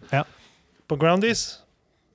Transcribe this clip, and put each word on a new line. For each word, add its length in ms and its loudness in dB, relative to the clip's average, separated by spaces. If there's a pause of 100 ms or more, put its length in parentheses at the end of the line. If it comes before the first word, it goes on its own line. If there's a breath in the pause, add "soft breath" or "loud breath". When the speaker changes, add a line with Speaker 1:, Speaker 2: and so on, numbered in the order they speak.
(120)
Speaker 1:
Ja. 100 0 (680 soft breath)
Speaker 2:
På 80 -4
Groundies, 640 0 (540)